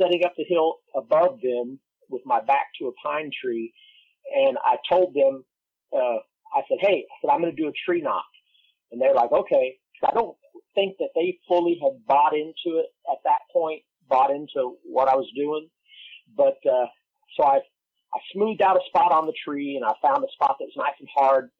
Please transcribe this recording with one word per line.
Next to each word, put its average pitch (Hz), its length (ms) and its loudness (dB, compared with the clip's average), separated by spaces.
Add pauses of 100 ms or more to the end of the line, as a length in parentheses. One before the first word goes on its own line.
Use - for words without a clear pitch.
setting 180 240 2
up 175 140 0
the 151 60 -4
hill 160 340 0 (160)
above 147 480 0
them 123 380 -4 (320)
with 127 140 -10
my 120 140 0
back 135 260 0 (100)
to 135 120 -8
a 120 60 -8
pine 147 360 -8 (100)
tree, 113 320 -6 (640)
and 135 300 2
I 123 140 2 (100)
told 180 260 2
them, 135 300 2 (480)
uh, 123 260 0 (340)
I 135 160 0
said, - 120 -2
"Hey," 185 280 0
I - 120 -20
said, 147 100 0
"I'm 143 80 2
gonna 165 140 -2
do 151 160 -4
a 143 40 -8 (140)
tree 175 140 0
knock." 113 260 -4 (640)
And 120 100 -6
they're 135 140 4
like, 120 160 2
"Okay." 139 480 0 (240)
I - 100 0
don't 214 240 -2 (380)
think 196 240 -2
that 147 160 -4
they 175 320 -2
fully 175 340 2
had 135 260 -2
bought 147 280 4
into 160 460 -4
it 156 60 -2 (220)
at 135 140 -6
that 151 200 0 (100)
point, 156 320 -2 (240)
bought 135 240 2
into 139 500 -6
what 127 260 0
I 131 60 4
was 135 220 -2
doing. 151 340 -6 (640)
But, 135 320 2
uh, 127 220 2 (480)
so - 80 0
I, 143 140 4
I - 600 -12 (140)
smoothed 202 280 -2
out 190 160 4
a 185 120 0
spot 170 240 4
on 156 140 2
the 156 80 -4 (100)
tree, 143 320 -6
and 123 80 -6
I 107 180 0
found 139 220 2
a - 80 -6
spot 139 260 0
that - 60 -10
was - 120 -14
nice 139 220 -6
and 143 160 -20
hard 135 460 2